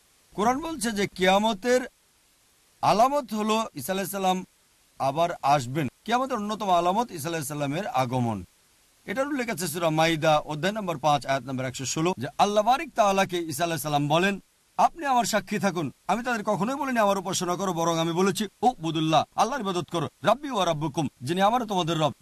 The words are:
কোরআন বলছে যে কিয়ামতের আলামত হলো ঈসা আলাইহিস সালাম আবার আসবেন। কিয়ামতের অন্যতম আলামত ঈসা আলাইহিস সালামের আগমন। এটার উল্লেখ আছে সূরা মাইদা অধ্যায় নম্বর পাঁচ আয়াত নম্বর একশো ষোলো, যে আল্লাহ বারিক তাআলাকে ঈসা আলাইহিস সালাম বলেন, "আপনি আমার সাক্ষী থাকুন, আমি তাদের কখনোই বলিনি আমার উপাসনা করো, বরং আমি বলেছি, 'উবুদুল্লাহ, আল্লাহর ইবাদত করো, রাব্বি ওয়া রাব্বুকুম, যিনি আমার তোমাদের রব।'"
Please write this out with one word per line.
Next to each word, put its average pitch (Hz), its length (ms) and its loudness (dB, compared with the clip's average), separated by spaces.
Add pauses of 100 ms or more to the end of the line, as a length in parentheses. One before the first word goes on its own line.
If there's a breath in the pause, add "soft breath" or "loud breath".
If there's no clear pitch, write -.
(340)
কোরআন 240 260 2
বলছে 294 320 -4
যে 202 140 0
কিয়ামতের 214 720 2 (1000)
আলামত 226 520 2
হলো 214 400 0
ঈসা 147 180 -6
আলাইহিস 190 200 -4
সালাম 185 320 0 (540)
আবার 147 320 0 (120)
আসবেন। 139 460 2 (160)
কিয়ামতের 254 320 0
অন্যতম 208 340 -4
আলামত 180 420 2
ঈসা 160 160 -6
আলাইহিস 165 200 -4
সালামের 147 380 -4
আগমন। 120 580 -2 (600)
এটার 269 240 -4
উল্লেখ 262 200 -2
আছে 180 200 -4
সূরা 160 220 0
মাইদা 160 480 4
অধ্যায় 151 340 -4
নম্বর 185 260 -4
পাঁচ 147 280 2
আয়াত 135 160 0
নম্বর 131 220 -6
একশো 131 200 -8
ষোলো, 160 340 0
যে 117 80 -6 (120)
আল্লাহ 208 260 4
বারিক 262 300 0
তাআলাকে 196 440 2
ঈসা 160 260 -4
আলাইহিস 165 180 -2
সালাম 147 260 0
বলেন, 180 340 2 (340)
"আপনি 294 300 2
আমার 247 180 2
সাক্ষী 202 340 -2
থাকুন, 170 340 -2 (140)
আমি 220 180 0
তাদের 233 200 -2
কখনোই 208 300 0
বলিনি 262 240 -2
আমার 202 200 4
উপাসনা 175 380 -4
করো, 190 160 -2
বরং 165 260 0
আমি 165 140 0
বলেছি, 190 360 0 (140)
'উবুদুল্লাহ, 160 640 2 (120)
আল্লাহর 233 240 0
ইবাদত 180 300 -4
করো, 156 180 -2 (140)
রাব্বি 262 280 0
ওয়া 196 160 0
রাব্বুকুম, 156 420 -2 (140)
যিনি 175 180 -2
আমার 220 260 2
তোমাদের 175 320 -2
রব।'" 156 240 0